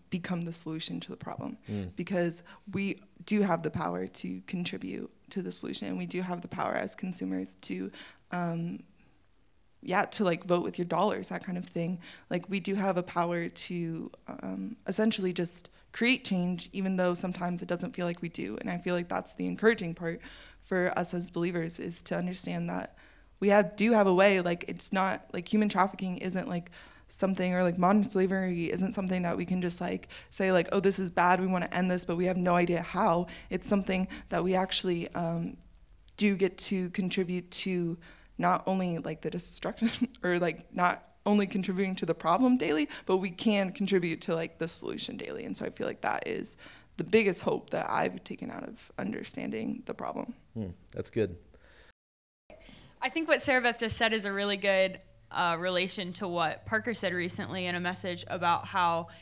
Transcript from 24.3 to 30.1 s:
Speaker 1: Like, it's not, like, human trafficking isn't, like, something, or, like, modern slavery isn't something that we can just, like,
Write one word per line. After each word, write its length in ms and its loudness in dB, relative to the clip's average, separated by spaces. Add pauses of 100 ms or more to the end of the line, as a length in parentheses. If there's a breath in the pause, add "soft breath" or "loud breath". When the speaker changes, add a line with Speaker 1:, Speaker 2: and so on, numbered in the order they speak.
Speaker 1:
Like, 280 0
it's 260 -8
not, 400 0
like, 180 -6
human 160 4
trafficking 520 0
isn't, 280 -4
like, 220 -4 (400 loud breath)
something, 440 2
or, 100 4
like, 140 4
modern 260 6
slavery 680 2
isn't 220 0
something 300 0
that 120 0
we 80 -2
can 180 0
just, 200 -2
like, 260 -4 (220 loud breath)